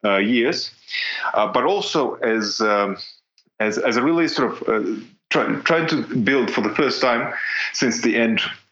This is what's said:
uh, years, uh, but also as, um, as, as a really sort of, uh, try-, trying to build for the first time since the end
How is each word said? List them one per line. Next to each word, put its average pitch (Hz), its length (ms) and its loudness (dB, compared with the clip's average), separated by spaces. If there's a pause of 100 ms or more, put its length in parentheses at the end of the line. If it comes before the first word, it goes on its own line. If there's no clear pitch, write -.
uh, 101 140 2
years, 202 540 0 (640)
uh, 160 120 2
but 123 180 0
also 165 520 0
as, 110 440 -2
um, 101 360 2 (640)
as, 107 180 0
as 117 180 0
a 123 60 2
really 165 260 2
sort 127 240 0
of, - 160 -6
uh, 110 320 0 (280)
try-, 120 260 0 (100)
trying 160 240 2
to 135 140 0 (140)
build 127 340 2
for 123 120 -2
the 104 120 -2
first 135 280 2
time 120 320 0 (400)
since 120 260 0
the 117 160 2
end 113 240 2 (320)